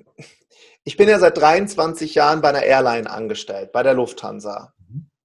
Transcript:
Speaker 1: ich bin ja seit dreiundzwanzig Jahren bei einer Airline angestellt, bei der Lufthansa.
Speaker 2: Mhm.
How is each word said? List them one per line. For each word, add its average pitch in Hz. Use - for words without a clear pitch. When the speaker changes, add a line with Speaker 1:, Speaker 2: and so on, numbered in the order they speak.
Speaker 1:
ich -
bin 202
ja 208
seit 175
dreiundzwanzig 160
Jahren 151
bei 151
einer 139
Airline 123
angestellt, 104
bei 123
der 131
Lufthansa. 104
Speaker 2:
Mhm. 113